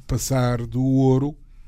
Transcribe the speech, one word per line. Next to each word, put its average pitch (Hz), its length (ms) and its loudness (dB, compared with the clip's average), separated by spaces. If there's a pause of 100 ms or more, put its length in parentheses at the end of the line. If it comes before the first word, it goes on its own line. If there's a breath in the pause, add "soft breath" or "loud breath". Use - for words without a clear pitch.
passar 123 580 -2
do 120 180 -4
ouro 131 520 2 (320)